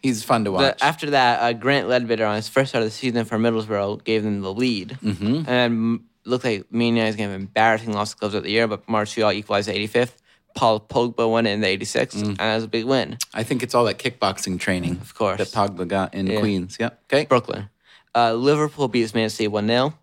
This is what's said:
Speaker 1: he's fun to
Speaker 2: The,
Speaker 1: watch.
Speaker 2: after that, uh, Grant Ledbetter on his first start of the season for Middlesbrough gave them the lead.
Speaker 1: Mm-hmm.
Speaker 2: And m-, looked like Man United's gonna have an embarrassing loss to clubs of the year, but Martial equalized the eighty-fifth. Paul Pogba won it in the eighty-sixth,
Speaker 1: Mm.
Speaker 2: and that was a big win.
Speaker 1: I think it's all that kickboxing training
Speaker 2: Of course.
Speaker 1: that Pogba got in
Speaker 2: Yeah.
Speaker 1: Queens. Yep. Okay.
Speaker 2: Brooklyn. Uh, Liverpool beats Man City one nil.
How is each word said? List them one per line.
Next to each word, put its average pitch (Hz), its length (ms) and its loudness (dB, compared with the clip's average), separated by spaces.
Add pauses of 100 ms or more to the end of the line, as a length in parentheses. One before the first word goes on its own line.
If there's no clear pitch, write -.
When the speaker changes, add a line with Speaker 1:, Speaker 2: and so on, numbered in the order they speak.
Speaker 1:
he's 120 200 0
fun 113 220 0
to 101 60 -2
Speaker 2:
The, 95 40 0
Speaker 1:
watch. 92 280 2
Speaker 2:
after 151 280 0
that, 127 300 4
uh, 120 140 2
Grant 120 340 0
Ledbetter 117 380 2
on 104 100 0
his 107 120 -4
first 135 220 2
start 117 120 0
of 110 80 0
the 107 40 -10
season 120 300 -2
for 110 140 -2
Middlesbrough 107 680 0
gave 110 200 0
them 101 180 -2
the 95 100 -4
lead. 117 500 -2
Speaker 1:
Mm-hmm. 107 460 -2
Speaker 2:
And - 0 -
m-, 117 560 0 (200)
looked 123 200 -2
like 107 280 -4
Man 117 240 2
United's 110 200 0
gonna 104 140 -4
have 95 60 -8
an 95 60 -8
embarrassing 110 500 2
loss 104 180 -2
to - 60 -14
clubs 104 180 -4
of 104 80 -2
the 95 80 -6
year, 113 180 2
but 107 200 -6
Martial 107 440 0
equalized 101 360 -2
the 98 60 -2
eighty-fifth. 107 460 0 (340)
Paul 113 260 4
Pogba 117 500 0
won 113 160 4
it 101 60 2
in 104 80 -2
the 101 80 2
eighty-sixth, 98 500 -2
Speaker 1:
Mm. 104 100 -2
Speaker 2:
and 98 100 -4
that 107 180 0
was 113 80 -2
a 107 40 -10
big 113 160 -2
win. 120 320 0 (160)
Speaker 1:
I 113 120 -4
think 123 180 -2
it's 120 120 -4
all 120 120 4
that 104 120 -2
kickboxing 98 640 -4
training 90 400 -2
Speaker 2:
Of - 140 -18
course. 98 240 0
Speaker 1:
that 101 100 -2
Pogba 101 400 -2
got 98 260 -2
in 95 120 -2
Speaker 2:
Yeah. 104 140 0
Speaker 1:
Queens. 98 380 -2
Yep. 117 220 -6 (120)
Okay. 147 140 4
Speaker 2:
Brooklyn. 113 440 0 (440)
Uh, 117 200 4
Liverpool 143 540 2
beats 110 260 0
Man 110 160 2
City 107 180 -2
one 104 180 0
nil. 127 360 2